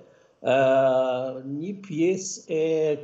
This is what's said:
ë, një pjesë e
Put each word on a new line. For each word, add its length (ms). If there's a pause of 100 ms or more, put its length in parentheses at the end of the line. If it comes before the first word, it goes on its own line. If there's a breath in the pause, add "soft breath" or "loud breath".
(440 soft breath)
ë, 120 (960)
një 240 (100)
pjesë 640
e 140 (420)